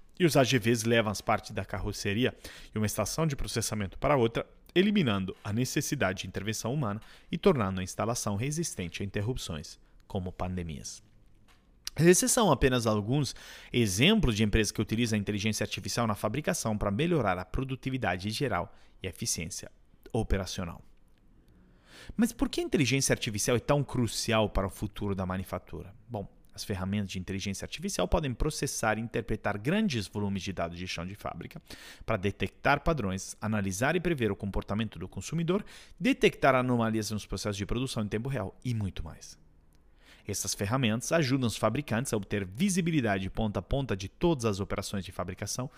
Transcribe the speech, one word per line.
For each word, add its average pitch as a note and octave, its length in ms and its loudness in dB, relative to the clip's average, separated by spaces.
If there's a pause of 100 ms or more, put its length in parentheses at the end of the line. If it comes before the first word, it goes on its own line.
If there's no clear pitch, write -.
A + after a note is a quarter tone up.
(160)
E F3+ 80 2
os D#3+ 120 6
A C3+ 80 8
G A#2+ 160 4
Vs A2+ 240 2
levam A2+ 260 4
as G2 100 -4
partes - 300 0
da G#2 140 -4
carroceria G2+ 680 -2 (400)
e A2 60 -4
uma G#2+ 80 2
estação A2 400 -2
de C#3+ 80 0
processamento G#2 640 -4
para C#3+ 180 4
outra, A#2 300 2 (260)
eliminando D#3 680 4
a G2+ 100 -4
necessidade A2+ 720 0
de F#2+ 60 -8
intervenção G#2+ 440 -4
humana A2 280 -2 (320)
e F3 40 -2
tornando G#2+ 440 2
a F#2 40 -4
instalação G#2 520 -2
resistente B2+ 640 -4
a G2+ 40 -4
interrupções, G2+ 720 -6 (280)
como F#2 240 -6
pandemias. F2 720 -8 (920)
Esses F3 340 8
são G#3 220 6
apenas B2+ 340 4
alguns A2+ 480 2 (380)
exemplos A#2+ 640 6
de A2 80 4
empresas G#2+ 260 4
que - 100 -2
utilizam A2 360 0
a G#2 40 2
inteligência G#2 440 -2
artificial G#2 420 -4
na G#2+ 80 0
fabricação A2+ 640 -2
para G#2 140 0
melhorar B2 440 2
a F2+ 80 -6
produtividade B2 840 -2
geral G#2+ 420 -2 (300)
e F#2 60 -4
a - 20 -8
eficiência - 600 -6 (420)
operacional. F#2+ 680 -2 (1400)
Mas A#3 160 2
por C#4 160 0
que - 120 -4
a F4 40 0
inteligência C#3 480 2
artificial A#2 440 0
é A2+ 40 2
tão D3 220 2
crucial A2 640 2
para F#2+ 180 0
o F#2+ 40 -2
futuro G#2 440 -4
da F#2 100 2
manufatura? F#2 680 -6 (140)
Bom, G#2 200 -4 (240)
as - 100 -12
ferramentas F#2+ 500 -2
de F#2+ 60 -6
inteligência F#2+ 460 -6
artificial G3 420 -4
podem D#3 280 0
processar B2+ 640 -2
e - 20 -4
interpretar A2+ 580 -4
grandes C#3 480 0
volumes G2 360 -2
de G2 100 -4
dados E2+ 260 -4
de F#2 80 -8
chão E2+ 200 -6
de F#2+ 80 -10
fábrica - 460 -10 (440)
para A2 120 0
detectar G2+ 640 2
padrões, G2+ 600 -2
analisar G#2+ 560 0
e F3+ 40 -2
prever D3 300 0
o G2 60 0
comportamento G#2 640 -4
do F2+ 100 -8
consumidor, E3+ 560 -2 (340)
detectar F#3+ 560 4
anomalias A2+ 560 2
nos G#2+ 160 -4
processos G2+ 300 -4
de G2+ 100 -4
produção A#2+ 380 -2
em G2+ 40 -4
tempo A2+ 200 -4
real A#2+ 360 -6
e B2 100 -2
muito G#2 280 -4
mais. - 360 -14 (880)
Essas - 280 -4
ferramentas A2+ 560 0
ajudam C3+ 380 2
os G#2 80 -4
fabricantes A2+ 560 0
a A#2 40 2
obter G2+ 280 -2
visibilidade B2+ 840 0
ponta G#2+ 300 -2
a F#2+ 40 -4
ponta C3 340 -2
de F#2+ 120 -6
todas E3 360 0
as G2+ 160 0
operações G2 440 -4
de - 80 -14
fabricação G2 640 -6